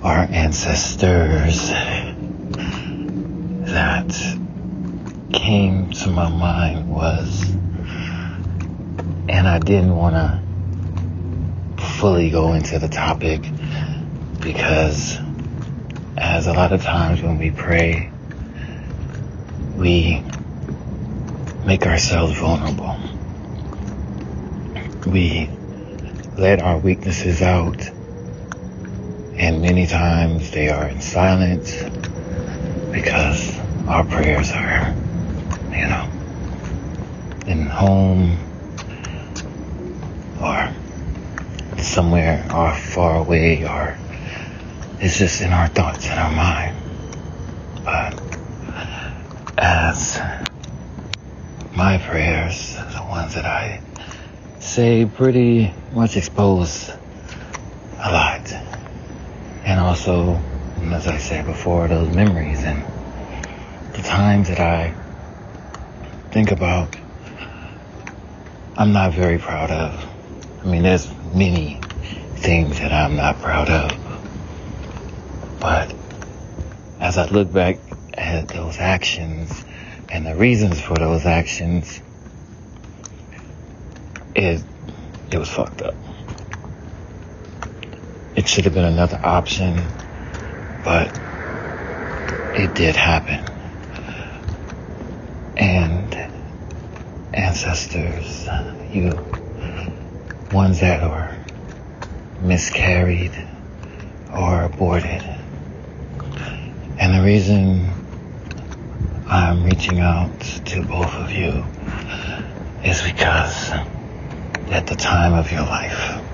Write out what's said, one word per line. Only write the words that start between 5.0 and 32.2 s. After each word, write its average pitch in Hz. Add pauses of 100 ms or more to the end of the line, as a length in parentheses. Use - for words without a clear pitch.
came 95
to -
my 85
mind 82
was, - (1800)
and 92
I 87
didn't 92
wanna 82 (1300)
fully 87
go 80
into 78
the 76
topic - (920)
because 78 (1000)
as 82
a 85
lot 90
of 92
times 85
when 82
we 80
pray, 82 (1700)
we 87 (1400)
make 92
ourselves 82
vulnerable. 80 (2000)
We 82 (880)
let 95
our 85
weaknesses 90
out, 90 (1500)
and 82
many 90
times 82
they 76
are 73
in 71
silence 90 (1080)